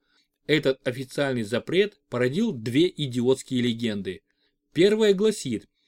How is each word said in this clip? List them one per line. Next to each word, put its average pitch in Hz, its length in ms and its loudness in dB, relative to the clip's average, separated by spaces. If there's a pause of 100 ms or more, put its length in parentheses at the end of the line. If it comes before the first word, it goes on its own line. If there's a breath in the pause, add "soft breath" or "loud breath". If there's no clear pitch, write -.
(460)
Этот 147 420 0
официальный 131 560 -4
запрет 151 560 -2 (100)
породил 127 420 0
две 127 440 0
идиотские 127 640 0
легенды. 110 600 -4 (520)
Первая 208 400 4
гласит, 190 540 -2 (200)